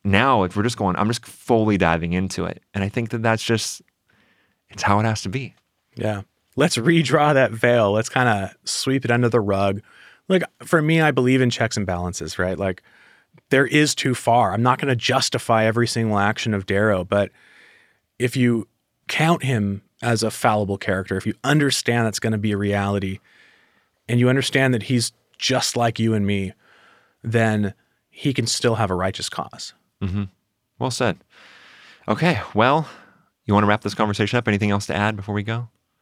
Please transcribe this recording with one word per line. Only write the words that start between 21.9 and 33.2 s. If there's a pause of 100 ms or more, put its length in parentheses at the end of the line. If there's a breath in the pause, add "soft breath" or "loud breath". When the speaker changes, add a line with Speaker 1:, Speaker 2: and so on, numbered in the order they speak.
Speaker 2:
that's
gonna
be
a
reality, (880 soft breath)
and
you
understand
that
he's (260)
just
like
you
and
me, (720 soft breath)
then (360)
he
can
still
have
a
righteous
cause. (300)
Speaker 1:
Mm-hmm. (540)
Well
said. (880 loud breath)
Okay, (140)
well, (580 loud breath)